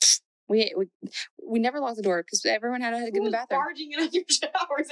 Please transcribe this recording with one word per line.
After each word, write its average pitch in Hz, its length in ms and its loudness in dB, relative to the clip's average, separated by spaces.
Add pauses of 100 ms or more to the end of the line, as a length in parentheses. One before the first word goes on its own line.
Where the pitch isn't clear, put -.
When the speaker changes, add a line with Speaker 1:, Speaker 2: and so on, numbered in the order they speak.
Speaker 1:
pfft, - 200 6 (280)
we, 214 280 4
we, 190 100 0 (600)
we 226 120 0
never 254 200 0
locked 247 160 -2
the 214 80 -6
door 180 200 2
'cause - 220 -2
everyone 233 360 0
had 233 100 -2
to 233 80 -2
get 240 80 -4
in 220 60 -6
the 196 60 2
Speaker 2:
Who 208 40 0
was 220 80 0
Speaker 1:
bathroom. 254 300 0
Speaker 2:
barging 294 320 -6
in 294 80 -4
on 330 100 0
your 359 140 0
<laughs> - 40 -4
showers 302 640 0